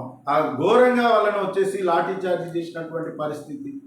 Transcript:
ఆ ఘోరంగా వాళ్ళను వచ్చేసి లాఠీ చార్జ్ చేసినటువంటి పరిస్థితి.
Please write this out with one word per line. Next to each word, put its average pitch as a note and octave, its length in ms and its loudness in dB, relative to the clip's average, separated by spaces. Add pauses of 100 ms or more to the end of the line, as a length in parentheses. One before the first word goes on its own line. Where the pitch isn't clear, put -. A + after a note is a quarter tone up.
(300)
ఆ C#3+ 320 2
ఘోరంగా A#3+ 460 6
వాళ్ళను G#3+ 320 4
వచ్చేసి F#3+ 440 -2
లాఠీ F3+ 440 0
చార్జ్ E3 300 -2
చేసినటువంటి D#3+ 600 -8
పరిస్థితి. C#3 680 -8